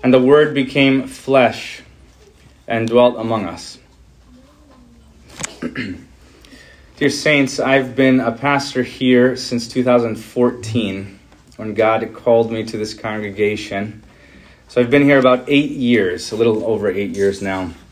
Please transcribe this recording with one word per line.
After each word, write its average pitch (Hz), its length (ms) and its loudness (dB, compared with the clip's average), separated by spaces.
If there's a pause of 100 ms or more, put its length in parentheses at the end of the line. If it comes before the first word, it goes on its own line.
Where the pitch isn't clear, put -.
And 127 120 4
the 127 60 6
Word 143 340 4
became 135 520 0
flesh - 760 -2 (840)
and 113 220 -4
dwelt 123 300 4
among 113 260 -4
us. - 340 -14 (1800)
<clears throat> - 1400 -16
Dear 143 140 0
saints, 143 500 0
I've 127 340 0
been 131 240 4
a 117 140 0
pastor 139 500 -4
here 127 540 2
since 117 320 -8
two 127 160 -2
thousand 117 320 2
fourteen, 110 1000 -4 (380)
when 107 180 -10
God 110 400 0
called 113 360 2
me 110 140 -4
to 110 140 -8
this 107 160 -6
congregation. 107 1080 -6 (680)
So - 120 0
I've 117 100 2
been 143 140 4
here 139 140 6
about 127 280 4
eight 143 260 2
years, 107 600 0
a 107 40 -6
little 113 280 0
over 104 260 -2
eight 98 240 -6
years 98 280 0
now. 95 280 -4 (220)